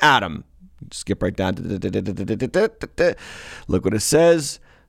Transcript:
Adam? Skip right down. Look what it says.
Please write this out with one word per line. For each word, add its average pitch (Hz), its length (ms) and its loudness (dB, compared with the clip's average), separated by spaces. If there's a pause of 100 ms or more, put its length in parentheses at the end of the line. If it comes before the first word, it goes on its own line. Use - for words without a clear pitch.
Adam? 110 440 2 (480)
Skip - 300 -4
right 95 120 0
down. 95 220 -2 (2000)
Look 92 160 0
what 95 100 2
it 107 60 -2
says. 165 600 4 (280)